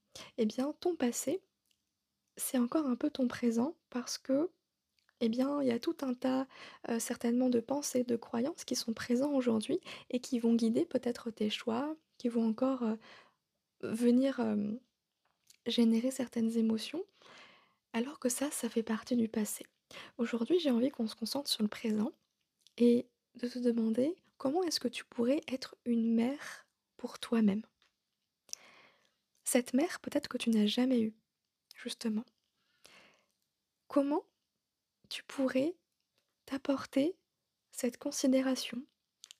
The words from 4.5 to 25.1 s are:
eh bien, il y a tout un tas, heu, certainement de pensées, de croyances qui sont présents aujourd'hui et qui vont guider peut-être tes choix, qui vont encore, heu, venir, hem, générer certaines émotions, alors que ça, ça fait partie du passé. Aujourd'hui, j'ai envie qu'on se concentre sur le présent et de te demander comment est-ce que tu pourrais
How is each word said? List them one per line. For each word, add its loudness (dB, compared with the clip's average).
eh 2
bien, 0
il 0
y 4
a 0
tout -4
un 0
tas, 0
heu, 0
certainement 0
de 2
pensées, -2
de -2
croyances -4
qui -4
sont -4
présents 0
aujourd'hui 2
et 0
qui -2
vont 4
guider 2
peut-être -4
tes -2
choix, -2
qui -4
vont 2
encore, 0
heu, 0
venir, 2
hem, -2
générer 2
certaines -2
émotions, 0
alors -4
que 0
ça, -2
ça -4
fait 0
partie -2
du 2
passé. -4
Aujourd'hui, 0
j'ai 2
envie 2
qu'on -2
se -12
concentre -6
sur -2
le 2
présent -2
et 6
de -6
te -8
demander 2
comment 0
est-ce 0
que -2
tu -8
pourrais 0